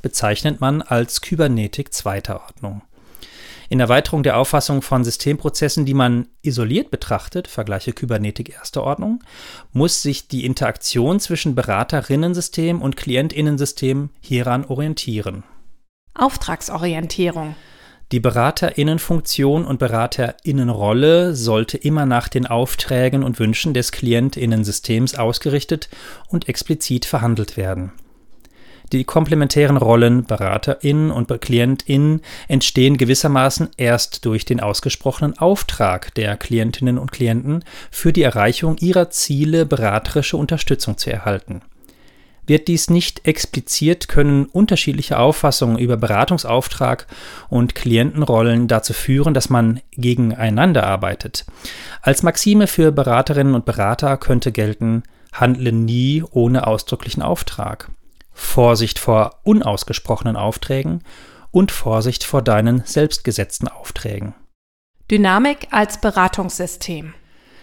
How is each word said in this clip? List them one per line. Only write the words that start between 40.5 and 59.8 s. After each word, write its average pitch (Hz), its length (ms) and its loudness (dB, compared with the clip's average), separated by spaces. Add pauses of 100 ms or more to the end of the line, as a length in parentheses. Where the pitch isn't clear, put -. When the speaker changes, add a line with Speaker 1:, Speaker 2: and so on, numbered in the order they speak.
Speaker 1:
zu - 100 -6
erhalten. 101 520 -4 (880)
Wird 151 180 4
dies 170 240 2
nicht - 380 0
expliziert, - 800 -2
können 143 380 4
unterschiedliche 147 760 0
Auffassungen 131 580 2
über 123 180 2
Beratungsauftrag 123 1120 0 (420)
und 123 280 0
Klientenrollen 117 880 2
dazu 113 260 0
führen, 143 420 2
dass 131 160 0
man 117 280 4 (140)
gegeneinander 120 920 2
arbeitet. 98 600 -4 (560)
Als 135 220 2
Maxime 208 420 4
für 156 240 4
Beraterinnen 139 640 2
und 120 120 0
Berater 117 500 0
könnte 123 340 2
gelten: 113 540 -2 (280)
„Handle 127 380 2
nie 123 580 2
ohne 123 380 2
ausdrücklichen - 560 -4
Auftrag“, - 680 -6 (440)
„Vorsicht 117 640 2
vor 110 460 2
unausgesprochenen 113 880 0